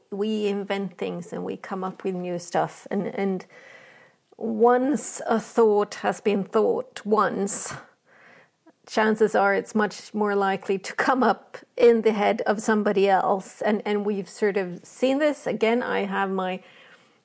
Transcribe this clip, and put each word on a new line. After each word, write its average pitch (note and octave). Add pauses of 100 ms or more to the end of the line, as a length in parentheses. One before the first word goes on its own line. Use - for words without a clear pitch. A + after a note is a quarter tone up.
we G#3
invent G3
things F3
and F3+
we F#3+
come F#3
up F#3
with F#3+
new F3+
stuff. -
And, G3
and G3 (880)
once A#3+
a A3+
thought G#3
has G3+
been G3+
thought G3
once, G3+ (1120)
chances G#3+
are G3
it's -
much G#3+
more G#3
likely G3
to -
come C4
up - (180)
in A#3
the A3
head G#3
of G#3+
somebody G#3
else. F#3+
And, G3+
and G#3
we've G3+
sort G3+
of F3+
seen C4
this. D4
Again, A3+
I G3
have G3
my, F#3 (640)